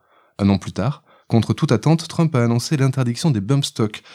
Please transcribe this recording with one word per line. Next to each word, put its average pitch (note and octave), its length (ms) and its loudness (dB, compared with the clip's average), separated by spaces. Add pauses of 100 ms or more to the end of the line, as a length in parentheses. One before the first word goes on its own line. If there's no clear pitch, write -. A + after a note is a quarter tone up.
(380)
Un G2 100 2
an G2 100 4
plus - 120 -8
tard, A2+ 320 -4 (240)
contre A2+ 280 0
toute C#3+ 180 0
attente, D3+ 340 2
Trump E3 300 0
a A#2+ 80 2
annoncé A#2 320 0
l'interdiction C3 560 0
des G#2+ 80 0
bump C#3 240 0
stocks. - 380 -4 (120)